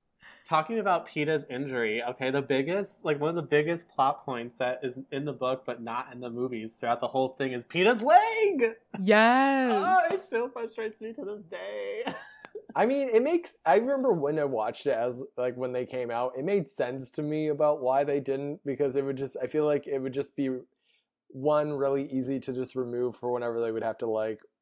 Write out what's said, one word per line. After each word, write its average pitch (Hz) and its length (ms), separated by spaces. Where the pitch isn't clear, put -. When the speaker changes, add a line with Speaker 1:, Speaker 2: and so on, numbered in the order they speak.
Speaker 1:
Talking 160 300
about 185 280
Peeta's 151 440
injury, 123 520
okay, 123 280
the 139 100
biggest, 147 640
like, 151 160
one 151 80
of 170 80
the 170 60
biggest 151 480
plot 139 340
points 120 340
that 127 240
is 127 160
in 143 140
the 143 80
book 131 320
but 117 160
not 123 300
in 123 80
the 123 100
movies 117 460
throughout 120 240
the 123 80
whole 131 280
thing 131 160
is 123 120
Peeta's 202 380
leg! 381 720
Speaker 2:
Yes! 247 720
Speaker 1:
Oh, 392 40
it 381 40
still 240 300
frustrates 226 520
me 220 120
to 247 120
this 208 200
day. 202 600
<laughs> - 680
Speaker 3:
I 190 120
mean, 269 240
it 226 120
makes, 339 440
I 175 100
remember 262 360
when 156 260
I 147 60
watched 120 420
it 131 100
as, 123 240
like, 123 200
when 127 160
they 123 120
came 123 260
out, 123 280
it 147 60
made 190 260
sense 131 420
to 156 100
me 151 260
about 147 340
why 131 220
they 143 160
didn't, 139 440
because 135 320
it 139 80
would 135 120
just, 135 260
I 127 40
feel 151 200
like 147 200
it 139 120
would 131 160
just 135 220
be, 135 140
one, 151 460
really 139 360
easy 131 300
to 131 140
just 127 200
remove 123 420
for 123 160
whenever 120 280
they 117 100
would 110 140
have 110 140
to, 120 80
like, 110 340